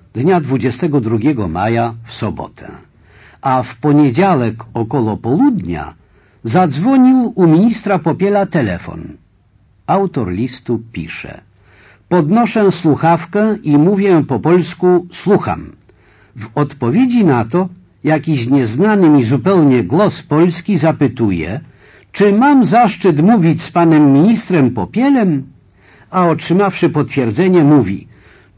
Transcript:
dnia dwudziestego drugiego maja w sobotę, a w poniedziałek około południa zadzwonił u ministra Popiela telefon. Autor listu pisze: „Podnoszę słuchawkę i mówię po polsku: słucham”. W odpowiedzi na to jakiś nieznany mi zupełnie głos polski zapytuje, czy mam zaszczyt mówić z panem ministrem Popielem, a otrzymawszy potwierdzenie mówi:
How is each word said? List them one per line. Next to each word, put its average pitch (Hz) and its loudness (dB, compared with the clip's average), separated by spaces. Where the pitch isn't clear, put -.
dnia 165 0
dwudziestego 135 -4
drugiego 110 -2
maja 113 -2
w - -20
sobotę, - -10
a 127 -2
w - -14
poniedziałek 143 0
około 113 -4
południa 113 -2
zadzwonił 214 2
u 180 2
ministra 196 2
Popiela 196 -2
telefon. 87 -6
Autor 160 -2
listu 120 -6
pisze: - -14
„Podnoszę 190 2
słuchawkę 170 0
i 147 2
mówię 185 2
po 127 -4
polsku: 180 0
słucham”. 98 -2
W 110 -16
odpowiedzi 190 0
na 123 2
to 180 -2
jakiś 147 -2
nieznany 147 2
mi 143 4
zupełnie 135 2
głos 170 0
polski 165 -2
zapytuje, 117 -2
czy 202 2
mam 262 4
zaszczyt 185 2
mówić 165 2
z - -14
panem 156 4
ministrem 165 2
Popielem, 190 -2
a 185 0
otrzymawszy 175 0
potwierdzenie 147 0
mówi: 127 2